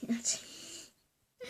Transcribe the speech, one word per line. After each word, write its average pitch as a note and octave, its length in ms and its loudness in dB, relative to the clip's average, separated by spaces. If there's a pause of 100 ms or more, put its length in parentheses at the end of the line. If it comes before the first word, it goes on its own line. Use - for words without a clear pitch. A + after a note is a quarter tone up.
inaczej. - 380 4 (1080)